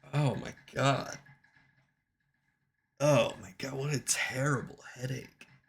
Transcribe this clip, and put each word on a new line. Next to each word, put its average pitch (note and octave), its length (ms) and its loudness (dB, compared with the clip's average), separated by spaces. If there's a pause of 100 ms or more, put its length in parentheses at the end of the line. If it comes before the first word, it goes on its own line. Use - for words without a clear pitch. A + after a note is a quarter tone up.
(120)
Oh C#3 220 2
my - 180 -8 (200)
god. - 440 0 (1800)
Oh C3+ 420 6
my - 160 -16
god, C3+ 160 -8
what C#3 200 -2
a C#3 60 0
terrible - 800 -2 (160)
headache. B2+ 520 -8 (220)